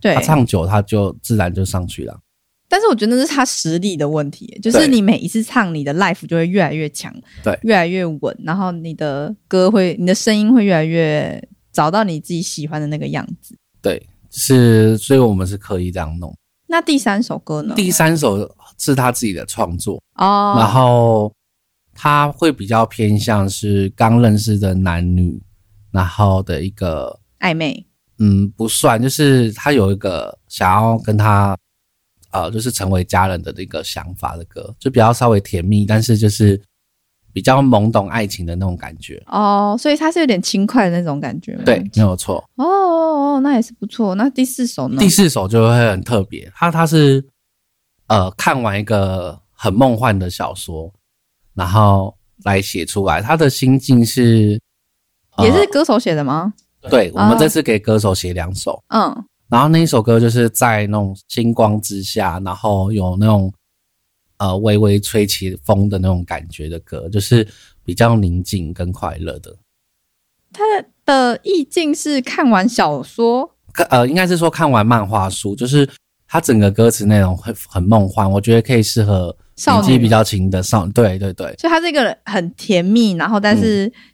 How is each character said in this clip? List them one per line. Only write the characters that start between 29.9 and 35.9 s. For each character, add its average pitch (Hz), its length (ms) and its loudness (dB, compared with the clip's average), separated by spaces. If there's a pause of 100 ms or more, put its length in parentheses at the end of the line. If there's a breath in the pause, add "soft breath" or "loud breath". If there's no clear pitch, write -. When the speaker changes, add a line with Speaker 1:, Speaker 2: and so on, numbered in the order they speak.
Speaker 2:
一 101 40 -2
个 85 420 -6 (100)
想 - 240 -2
要 113 280 2
跟 107 180 -2
他， 101 380 2 (760)
呃， 87 200 -4
就 110 80 -6
是 117 120 -4
成 95 180 -4
为 92 140 0
家 95 240 0
人 92 140 -6
的 - 200 -12
一 95 40 -12
个 - 180 -10
想 87 320 -12
法 - 200 -10
的 85 100 -14
歌， - 340 -16
就 135 100 -6
比 131 80 -2
较 113 160 4
稍 120 160 2
微 107 100 4
甜 90 240 -4
蜜， 104 220 2
但 107 160 2